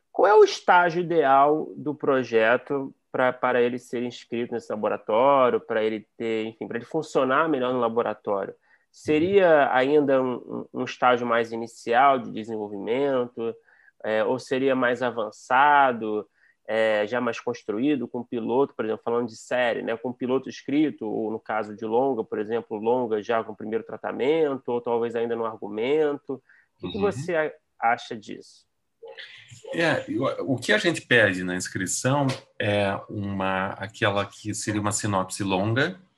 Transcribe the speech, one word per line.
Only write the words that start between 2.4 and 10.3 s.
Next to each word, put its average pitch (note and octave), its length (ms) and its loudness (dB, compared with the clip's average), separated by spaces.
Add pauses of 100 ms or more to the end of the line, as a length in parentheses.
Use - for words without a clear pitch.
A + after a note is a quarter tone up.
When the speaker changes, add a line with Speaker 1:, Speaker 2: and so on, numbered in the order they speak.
Speaker 1:
pra, B2+ 220 2
para B2 280 2
ele A#2+ 180 0
ser B2 240 -6
inscrito A#2+ 500 -6
nesse A2+ 180 -6
laboratório, A2+ 880 2
pra A2 240 -2
ele A2 320 -2
ter, A2+ 300 -4
enfim, A2 220 -10
pra A2+ 100 -6
ele B2+ 80 -10
funcionar D3+ 640 0
melhor B2+ 240 0
no B2+ 60 -2
laboratório? G#2+ 720 -2 (380)
Seria E3 800 4
ainda C3+ 480 4
um, B2+ 140 -2 (380)